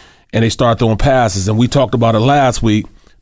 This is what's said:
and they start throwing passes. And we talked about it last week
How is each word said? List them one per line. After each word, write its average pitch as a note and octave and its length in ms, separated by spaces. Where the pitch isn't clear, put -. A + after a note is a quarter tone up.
and A2+ 120
they A2+ 40
start A#2 300
throwing A2+ 180
passes. A2 520
And G#2+ 100
we B2 80
talked B2+ 280
about A#2 200
it G#2+ 60
last C3+ 420
week G#2+ 240